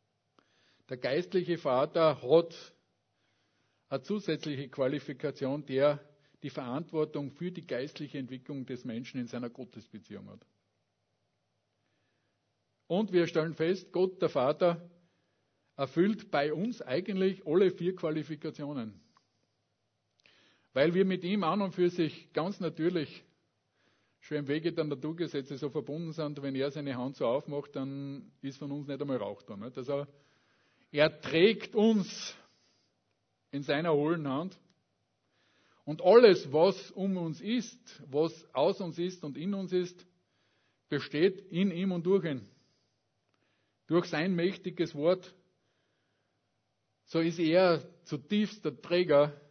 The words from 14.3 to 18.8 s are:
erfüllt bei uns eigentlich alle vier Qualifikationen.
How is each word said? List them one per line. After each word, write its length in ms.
erfüllt 560
bei 220
uns 300
eigentlich 640
alle 240
vier 260
Qualifikationen. 1040